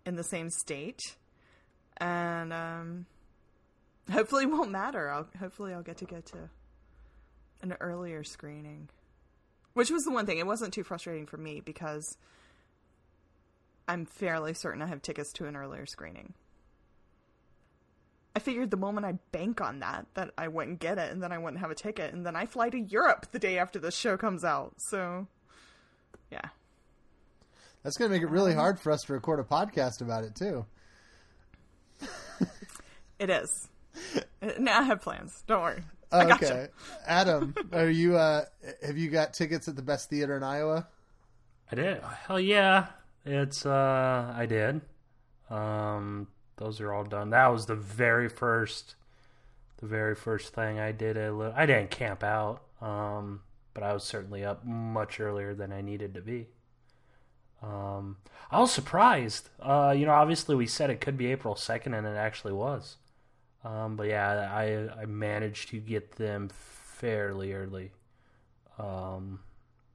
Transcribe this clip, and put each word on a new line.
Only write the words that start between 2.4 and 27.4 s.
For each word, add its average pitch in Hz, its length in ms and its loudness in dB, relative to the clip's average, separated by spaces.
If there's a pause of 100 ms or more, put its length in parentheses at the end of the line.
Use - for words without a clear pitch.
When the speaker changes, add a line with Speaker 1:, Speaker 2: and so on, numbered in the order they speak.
Speaker 1:
um, 165 540 -8 (1080)
hopefully 269 320 4
it 262 60 4
won't 302 200 0
matter. 196 400 -4
I'll, 147 180 -4 (120)
hopefully 190 320 -10
I'll 175 100 -10
get 165 160 -14
to 190 60 -12
go 170 160 -14
to 160 300 -18 (1120)
an 185 180 -6
earlier 175 440 -8
screening. 151 640 -16 (800)
Which 240 180 4
was 320 120 0
the 294 80 -2
one 233 160 0
thing. 180 100 -2
It 170 100 -2
wasn't 214 280 -4
too 202 100 -6
frustrating 165 400 -10
for 151 140 -16
me 151 220 -12
because 151 580 -10 (1700)
I'm 175 160 -2
fairly 160 500 -2
certain - 280 -6
I - 40 -6
have 156 160 -8
tickets 147 320 -8
to 170 120 -8
an 147 100 -10
earlier 139 300 -12
screening. - 480 -16 (2000)
I 208 40 2
figured 240 320 -2
the 196 80 0
moment 202 280 -2
I 180 120 -4 (120)
bank 185 300 -4
on 139 200 -4
that, - 340 -6
that 190 240 -6
I 165 100 -6
wouldn't 160 320 -6
get 170 160 -2
it, 165 160 -2
and 185 100 -8
then 175 100 -6
I 170 60 -6
wouldn't 165 220 -8
have 170 100 -6
a 156 40 -6
ticket, 208 400 -8
and 175 100 -8
then 170 100 -4
I 180 120 -4
fly 233 240 0
to 254 100 -4
Europe 220 500 4
the 254 80 -4
day 185 200 0
after 180 200 0
the 165 120 -4
show 208 260 0
comes 185 260 -2
out. 147 360 0
So, 185 480 -4 (1040)
yeah. - 160 -10 (1400)